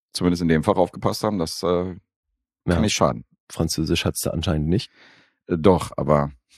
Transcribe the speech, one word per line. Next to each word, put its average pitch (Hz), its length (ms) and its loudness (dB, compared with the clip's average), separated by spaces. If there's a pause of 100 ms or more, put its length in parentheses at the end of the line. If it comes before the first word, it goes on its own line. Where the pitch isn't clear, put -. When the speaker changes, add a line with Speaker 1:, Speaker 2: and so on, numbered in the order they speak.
(140)
Speaker 1:
zumindest 87 280 0
in 85 60 2
dem 80 140 4
Fach 95 140 0
aufgepasst 95 480 0
haben. 104 140 -2
Das, 82 240 -6
äh, 92 40 -2
kann 90 320 -2 (720)
Speaker 2:
Ja. 87 120 2
Speaker 1:
nicht 110 140 2
schaden. 67 300 0 (260)
Speaker 2:
Französisch 82 540 -2
hat's - 160 -4
da - 100 -4
anscheinend 78 380 -2
nicht. 90 220 -2 (600)
Speaker 1:
Doch, 87 460 4
aber 71 340 0 (260)